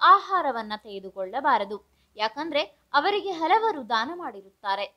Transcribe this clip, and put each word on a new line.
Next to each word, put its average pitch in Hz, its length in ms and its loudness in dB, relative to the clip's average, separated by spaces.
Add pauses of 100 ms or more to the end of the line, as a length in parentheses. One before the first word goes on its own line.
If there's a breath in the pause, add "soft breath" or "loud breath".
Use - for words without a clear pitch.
ಆಹಾರವನ್ನ 330 720 4
ತೆಗೆದುಕೊಳ್ಳಬಾರದು. 196 1000 -2 (400)
ಯಾಕಂದ್ರೆ 285 440 -2 (340 soft breath)
ಅವರಿಗೆ 370 360 0
ಹಲವರು 330 580 0
ದಾನ 233 260 -2
ಮಾಡಿರುತ್ತಾರೆ. 202 680 -6 (120)